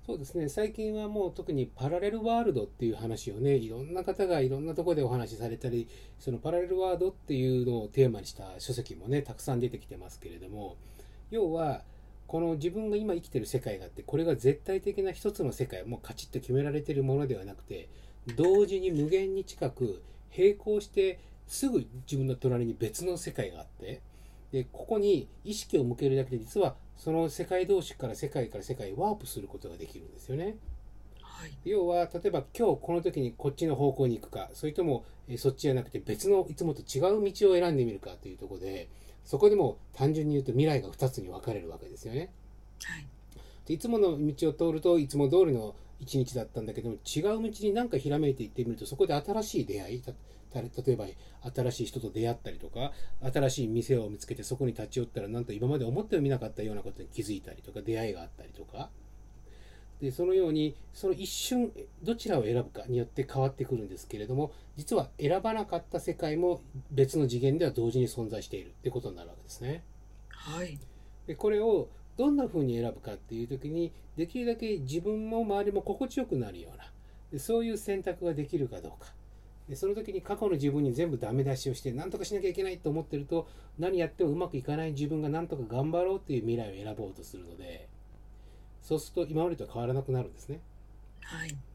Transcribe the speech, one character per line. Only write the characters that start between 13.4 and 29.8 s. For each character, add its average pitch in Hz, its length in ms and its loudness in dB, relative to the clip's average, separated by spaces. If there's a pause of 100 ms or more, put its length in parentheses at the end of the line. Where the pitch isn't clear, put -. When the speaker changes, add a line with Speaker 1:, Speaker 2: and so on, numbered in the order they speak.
Speaker 1:
世 120 140 0
界 104 180 -4
が 92 80 -12
あ - 40 -12
っ - 20 -16
て、 - 120 -12
こ - 120 -4
れ 160 80 2
が 165 120 4
絶 131 280 4
対 190 180 0
的 202 220 -2
な 190 80 2
一 202 200 -2
つ 202 120 -4
の 127 80 2
世 131 140 -2
界、 95 180 -8
も 120 140 -6
う - 40 -10
カ - 120 -12
チ - 140 -12
ッ - 40 -18
と 123 80 -2
決 - 140 -2
め 135 100 4
ら 147 80 0
れ 151 100 0
て 151 120 -4
る 139 100 4
も 131 120 4
の 143 120 2
で 123 80 0
は 95 80 -8
な - 120 -10
く - 80 -20
て、 - 260 -10 (480)
同 190 280 10
時 190 140 0
に 185 120 2
無 151 180 2
限 190 260 4
に 190 80 0
近 - 260 -2
く、 107 320 -2 (340)
並 196 180 10
行 208 260 0
し 208 80 -6
て 190 320 2 (280)
す - 200 -2
ぐ 202 200 2 (160)
自 - 120 -4
分 135 120 2
の 127 80 2
隣 120 320 2
に 113 100 -2
別 113 260 -2
の 175 140 0
世 - 140 -8
界 104 180 -2
が 82 120 -12
あ - 20 -14
っ - 40 -16
て、 - 340 -12 (500)
で、 127 200 0
こ - 140 -12
こ 214 140 2
に 202 280 6 (160)
意 214 120 -6
識 - 240 2
を 131 40 6
向 120 120 2
け 139 120 2
る 135 80 6
だ 135 80 4
け 131 60 -4
で、 127 80 -2
実 113 240 0
は 151 140 4 (200)
そ - 160 -2
の 165 180 4
世 - 160 -4
界 185 200 2
同 185 160 6
士 - 160 -10
か 131 100 -4
ら 113 60 -4
世 143 160 -4
界 127 180 0
か 104 120 -8
ら 95 40 -10
世 127 120 -4
界 101 160 -6
へ - 40 -6
ワ 196 160 2
ー 202 40 0
プ 214 100 -12
す 110 160 -8
る 98 60 -10
こ 101 100 -12
と 95 120 -12
が 82 80 -12
で - 100 -10